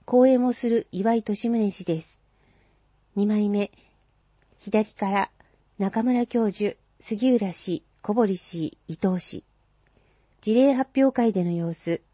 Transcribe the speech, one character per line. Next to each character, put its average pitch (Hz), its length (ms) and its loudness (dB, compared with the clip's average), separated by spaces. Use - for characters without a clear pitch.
講 247 200 4
演 254 200 4
を 240 80 0
す - 160 -6
る 233 200 0
岩 202 240 0
井 220 80 0
利 208 140 -4
宗 226 340 0
氏 185 140 -12
で 160 160 -2
す。 - 180 -20
二 202 100 2
枚 208 240 0
目。 202 200 -2
左 214 340 -2
か 196 160 -4
ら、 196 200 -2
中 202 260 -2
村 240 240 2
教 226 200 0
授、 202 280 -4
杉 233 360 0
浦 196 180 0
氏、 - 320 -8
小 208 140 -4
堀 202 240 2
氏、 - 400 -10
伊 165 60 -10
藤 185 260 -2
氏。 - 240 -14
事 214 140 -2
例 269 180 6
発 254 240 -2
表 269 180 4
会 233 200 2
で 180 100 0
の 175 80 -2
様 170 220 -4
子。 - 260 -4